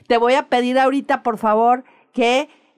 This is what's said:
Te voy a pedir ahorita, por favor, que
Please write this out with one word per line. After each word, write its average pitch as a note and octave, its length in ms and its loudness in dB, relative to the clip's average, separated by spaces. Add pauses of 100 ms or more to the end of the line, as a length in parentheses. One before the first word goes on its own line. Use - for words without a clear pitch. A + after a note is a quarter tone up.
Te A#3 100 2
voy A#3+ 160 2
a D4 140 -2
pedir B3 300 0
ahorita, C4+ 440 -2
por A3 160 -4
favor, A#3 460 0 (280)
que B3+ 360 0 (300)